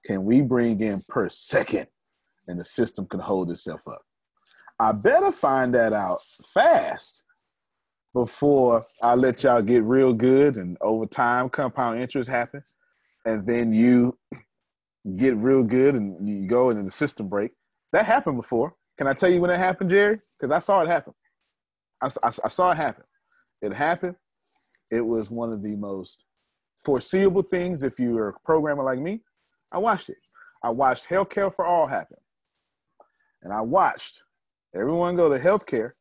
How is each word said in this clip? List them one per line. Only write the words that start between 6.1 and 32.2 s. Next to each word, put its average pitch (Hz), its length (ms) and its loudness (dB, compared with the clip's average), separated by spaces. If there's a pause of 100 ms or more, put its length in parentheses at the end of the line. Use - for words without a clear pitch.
fast - 720 2 (880)
before 123 720 2 (180)
I 120 120 4
let 127 300 2
y'all 120 180 4
get 113 220 4
real 127 300 4
good 131 420 4
and 90 260 -8
over 113 240 0
time 123 440 -2
compound 123 520 -4
interest 127 280 -6
happen. 123 320 -4 (640)
And 110 200 -2
then 120 260 0
you 120 460 4 (1000)
get 123 200 2
real 131 280 4
good 127 300 4
and 101 340 -4
you 98 200 -6
go 123 220 4
and 110 100 -2
then 98 60 -6
the 92 60 -8
system 117 380 -6
break. 101 220 -4 (400)
That 214 140 2
happened 202 320 0
before. 120 360 -2 (240)
Can 139 100 -2
I 135 60 2
tell 180 160 2
you 180 120 4
when 175 100 2
it 175 60 2
happened, 185 320 -2
Jerry? 208 300 4 (200)
'Cause 127 120 -4
I 160 80 2
saw 190 220 2
it 156 60 2
happen. 165 260 -2 (880)
I, 131 60 -2 (160)
I, 117 80 0 (140)
I 110 40 -2
saw 180 220 0
it 160 60 2
happen. 139 260 -6 (580)
It 104 120 -6
happened. 175 420 -2 (760)
It 117 120 -2
was 113 280 -4
one 117 240 -8
of 104 80 -10
the 107 140 -8
most 98 500 -12 (580)
foreseeable 185 600 0
things 175 400 -4
if - 160 -6
you 120 140 -2
were 110 160 -2
a - 120 -14
programmer 151 420 0
like 131 160 -2
me. 190 220 -8 (500)
I - 60 -6
watched 208 320 -2
it. - 80 -16 (460)
I 120 60 -2
watched 127 380 0
Healthcare 196 460 -2
for 175 120 -4
All 170 220 2
happen. 107 300 -8 (1300)